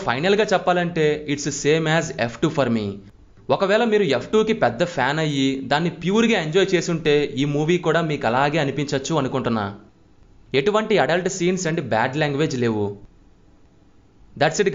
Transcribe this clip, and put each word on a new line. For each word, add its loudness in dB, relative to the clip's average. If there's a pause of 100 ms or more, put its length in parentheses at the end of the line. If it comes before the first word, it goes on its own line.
ఫైనల్గా 2
చెప్పాలంటే 0 (280)
it's -4 (160)
same 2
as -2 (200)
ఎఫ్ -10
టూ 2 (100)
for 2 (100)
me. -2 (720)
ఒకవేళ 2
మీరు 4 (140)
ఎఫ్ -8
టూకి 2 (100)
పెద్ద 0 (120)
ఫ్యాన్ 0
అయ్యి 0 (240)
దాన్ని 0 (100)
ప్యూర్గా 2
ఎంజాయ్ 2
చేసుంటే 2 (240)
ఈ 2 (140)
మూవీ 2 (120)
కూడా 2
మీకు -2
అలాగే 2
అనిపించచ్చు -4
అనుకుంటున్నా. -2 (960)
ఎటువంటి 2
అడల్ట్ 0
సీన్స్ -2
and -2 (120)
బ్యాడ్ 0
లాంగ్వేజ్ -2
లేవు. 0 (1500)
That's 0
it 2